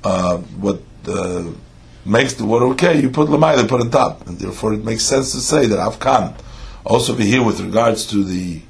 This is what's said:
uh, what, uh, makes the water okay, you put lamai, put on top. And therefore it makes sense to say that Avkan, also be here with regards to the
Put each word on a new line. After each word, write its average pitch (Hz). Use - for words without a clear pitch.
uh, 90
what, 95
uh, 90
makes 123
the 113
water 117
okay, 151
you 131
put 151
lamai, 143
put 123
on 117
top. -
And 87
therefore 101
it 107
makes 113
sense 135
to 131
say 143
that 101
Avkan, 110
also 117
be 110
here 123
with 107
regards 110
to 101
the 90